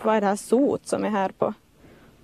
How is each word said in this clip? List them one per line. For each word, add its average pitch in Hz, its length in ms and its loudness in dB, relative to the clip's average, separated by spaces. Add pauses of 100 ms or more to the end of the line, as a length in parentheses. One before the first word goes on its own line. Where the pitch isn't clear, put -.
vad 220 140 2
är 214 40 0
det 202 60 0
här 196 100 2
sot 233 500 0
som - 180 -2
är 196 60 -2
här 196 180 0 (100)
på, 214 160 -2 (680)